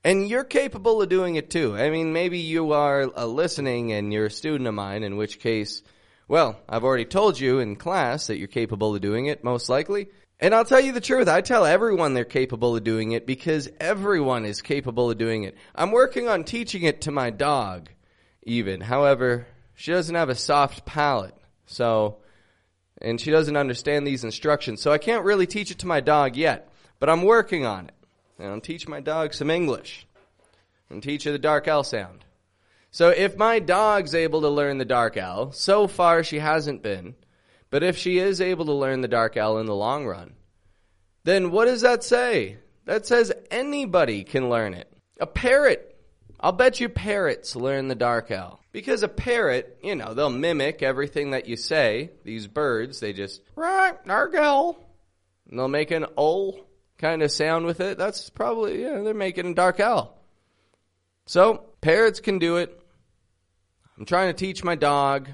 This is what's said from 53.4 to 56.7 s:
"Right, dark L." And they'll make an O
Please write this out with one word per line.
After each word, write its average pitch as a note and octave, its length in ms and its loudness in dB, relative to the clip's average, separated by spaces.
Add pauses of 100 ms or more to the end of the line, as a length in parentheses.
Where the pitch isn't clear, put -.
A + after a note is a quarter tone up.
"Right, F#4 380 0 (120)
dark D#4+ 300 0
L." D4 420 2 (720)
And A#2+ 80 -10
they'll C3 80 -2
make D3 240 -2
an D#3+ 160 -2 (100)
O F#3 440 0 (380)